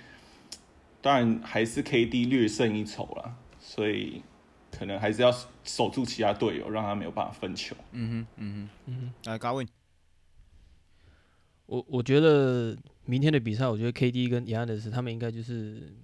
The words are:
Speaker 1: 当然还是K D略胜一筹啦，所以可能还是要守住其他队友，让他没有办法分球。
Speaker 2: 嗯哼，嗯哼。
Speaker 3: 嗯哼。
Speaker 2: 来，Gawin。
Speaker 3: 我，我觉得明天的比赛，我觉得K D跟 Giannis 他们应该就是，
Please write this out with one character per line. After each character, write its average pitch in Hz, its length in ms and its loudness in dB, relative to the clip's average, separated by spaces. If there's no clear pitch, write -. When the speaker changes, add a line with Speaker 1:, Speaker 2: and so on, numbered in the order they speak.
Speaker 1:
当 139 140 4
然 113 300 4
还 113 200 0
是 117 180 -2
K 117 220 2
D 120 200 0
略 123 240 4
胜 107 280 0
一 107 80 -2
筹 - 200 -8
啦， 123 140 -12
所 - 280 -4
以 104 340 -4
可 98 100 -8
能 98 120 -6
还 110 140 2
是 117 100 0
要 123 100 8
守 - 260 0
住 123 160 -2
其 117 160 -4
他 104 120 4
队 101 260 0
友， - 100 -6
让 110 160 -2
他 101 120 -2
没 101 80 -4
有 82 60 -6
办 - 140 -4
法 - 80 -8
分 92 220 -8
球。 - 220 -10
Speaker 2:
嗯 117 180 -6
哼， 113 160 -6
嗯 104 160 -10
哼。 101 180 -10
Speaker 3:
嗯 123 100 -8
哼。 113 60 -8
Speaker 2:
来， 113 80 -6
Gawin。 123 300 -4
Speaker 3:
我， 123 220 -4
我 123 140 0
觉 135 180 6
得 131 560 6
明 127 180 0
天 156 100 6
的 151 80 6
比 113 140 -2
赛， 127 120 0
我 110 120 0
觉 110 60 -2
得 120 80 0
K 123 180 2
D 123 180 0
跟 120 160 0
Giannis 113 460 -4
他 123 100 -4
们 123 120 -4
应 113 60 -8
该 117 120 -4
就 113 120 -8
是， 110 600 -10